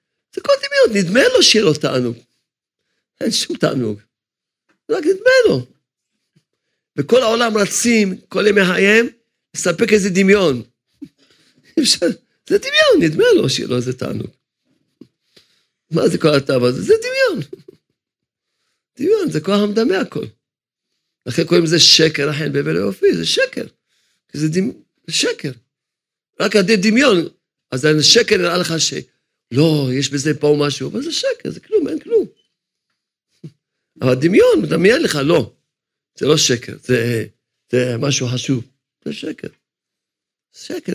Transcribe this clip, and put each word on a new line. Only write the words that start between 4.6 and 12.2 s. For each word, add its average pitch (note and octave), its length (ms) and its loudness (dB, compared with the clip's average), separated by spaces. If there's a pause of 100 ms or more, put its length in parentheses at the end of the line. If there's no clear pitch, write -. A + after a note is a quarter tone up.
רק F#4+ 140 -2
נדמה G4 260 2 (180)
לו. B2+ 180 0 (1300)
וכל A3+ 260 2
העולם A3+ 340 0
רצים, G#3 720 0
כל - 180 -2
ימי G3+ 180 4
חייהם, G3 420 4 (480)
לספק F#3 380 0
איזה G3+ 180 2
דמיון. F#3 520 2 (500)
<laughs> - 640 -20
אי D4+ 60 0
אפשר, - 240 0 (420)